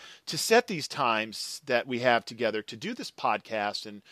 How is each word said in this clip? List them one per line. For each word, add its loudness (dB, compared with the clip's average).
to -6
set 4
these -6
times -2
that 2
we -2
have 6
together -2
to -12
do -8
this -12
podcast -2
and -16